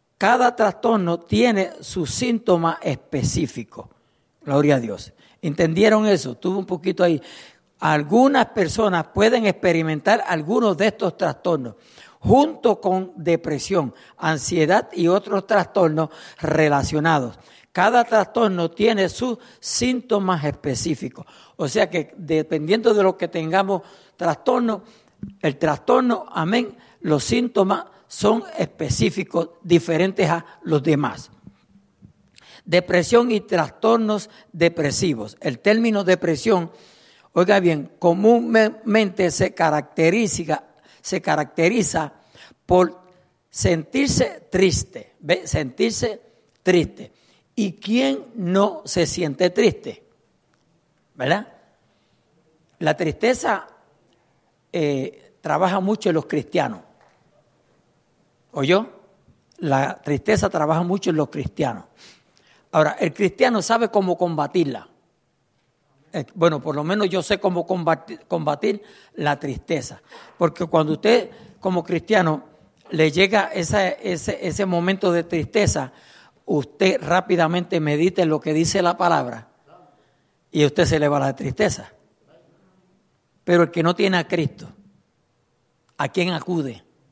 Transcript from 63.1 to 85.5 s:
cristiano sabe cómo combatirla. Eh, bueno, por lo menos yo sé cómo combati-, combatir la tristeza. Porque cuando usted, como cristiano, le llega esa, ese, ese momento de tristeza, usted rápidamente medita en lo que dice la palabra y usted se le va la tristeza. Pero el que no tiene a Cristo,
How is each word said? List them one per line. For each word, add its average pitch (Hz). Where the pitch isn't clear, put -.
cristiano 214
sabe 233
cómo 190
combatirla. 156
Eh, 160
bueno, 160
por 147
lo 147
menos 190
yo 175
sé 202
cómo 180
combati-, 165
combatir 156
la 147
tristeza. -
Porque 170
cuando 156
usted, 214
como 180
cristiano, 175
le 160
llega 196
esa, 190
ese, 185
ese 190
momento 180
de 170
tristeza, 165
usted -
rápidamente 170
medita 156
en 165
lo 151
que 156
dice 165
la 175
palabra 135
y 151
usted 147
se 160
le 147
va 143
la 135
tristeza. 151
Pero 175
el 165
que 170
no 170
tiene 190
a 165
Cristo, -